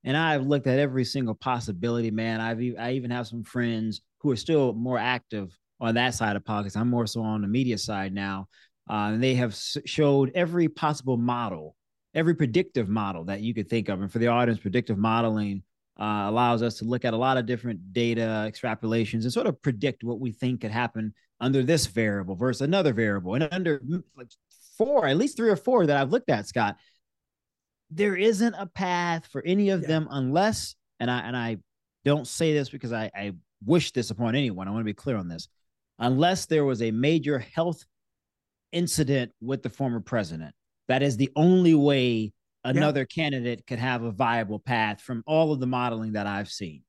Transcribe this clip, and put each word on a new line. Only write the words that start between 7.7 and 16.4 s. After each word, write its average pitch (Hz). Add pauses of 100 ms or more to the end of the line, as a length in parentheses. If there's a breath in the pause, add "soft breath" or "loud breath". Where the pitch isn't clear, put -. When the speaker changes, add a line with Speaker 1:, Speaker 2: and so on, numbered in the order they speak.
Speaker 1:
side 98
now. 98 (420 soft breath)
Uh, 107
and 113
they 131
have 123
s-, -
showed 139
every 175
possible 143
model, 113 (380)
every 165
predictive 131
model 98
that 98
you 113
could 101
think 113
of. 95
And 98
for 117
the 117
audience, 117
predictive 104
modeling, 110 (360)
uh, 104
allows 120